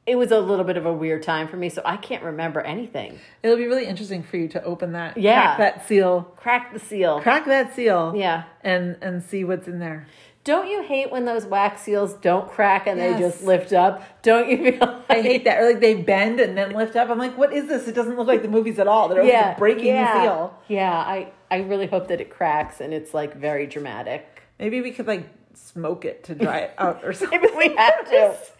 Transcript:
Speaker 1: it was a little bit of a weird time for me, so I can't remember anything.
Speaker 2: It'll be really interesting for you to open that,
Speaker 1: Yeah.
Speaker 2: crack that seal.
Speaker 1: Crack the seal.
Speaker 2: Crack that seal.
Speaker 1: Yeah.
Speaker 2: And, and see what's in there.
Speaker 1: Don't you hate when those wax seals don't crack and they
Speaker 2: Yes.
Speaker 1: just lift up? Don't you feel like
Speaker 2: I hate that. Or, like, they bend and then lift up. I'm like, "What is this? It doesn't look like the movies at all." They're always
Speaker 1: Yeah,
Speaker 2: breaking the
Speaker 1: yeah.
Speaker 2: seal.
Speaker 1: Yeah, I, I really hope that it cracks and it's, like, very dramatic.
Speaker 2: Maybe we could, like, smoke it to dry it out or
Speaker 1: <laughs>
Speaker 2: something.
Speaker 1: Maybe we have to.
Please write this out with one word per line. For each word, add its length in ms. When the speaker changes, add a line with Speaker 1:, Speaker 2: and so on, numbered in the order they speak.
Speaker 1:
it 80
was 160
a 80
little 260
bit 120
of 100
a 60
weird 280
time 260
for 100
me, 120
so 160
I 120
can't 260
remember 380
anything. 580
Speaker 2:
It'll 140
be 100
really 180
interesting 380
for 140
you 100
to 160
open 300
that, 240
Speaker 1:
Yeah. 380
Speaker 2:
crack 20
that 120
seal. 340
Speaker 1:
Crack 360
the 60
seal. 420
Speaker 2:
Crack 240
that 300
seal. 400
Speaker 1:
Yeah. 280
Speaker 2:
And, 400
and 180
see 220
what's 240
in 100
there. 300
Speaker 1:
Don't 220
you 140
hate 300
when 140
those 200
wax 360
seals 320
don't 360
crack 380
and 120
they 120
Speaker 2:
Yes. 80
Speaker 1:
just 240
lift 300
up? 280
Don't 260
you 80
feel 80
like 300
Speaker 2:
I 120
hate 220
that. 160
Or, 80
like, 140
they 140
bend 440
and 180
then 140
lift 240
up. 140
I'm 100
like, 180
"What 160
is 140
this? 220
It 40
doesn't 240
look 100
like 140
the 60
movies 320
at 80
all." 220
They're 100
always 140
Speaker 1:
Yeah, 220
Speaker 2:
breaking 280
the 80
Speaker 1:
yeah. 320
Speaker 2:
seal. 340
Speaker 1:
Yeah, 280
I, 300
I 60
really 300
hope 200
that 140
it 100
cracks 480
and 140
it's, 200
like, 220
very 320
dramatic. 720
Speaker 2:
Maybe 240
we 100
could, 160
like, 200
smoke 520
it 180
to 120
dry 240
it 180
out 260
or 100
Speaker 1:
<laughs> 60
Speaker 2:
something. 220
Speaker 1:
Maybe 140
we 200
have 340
to. 280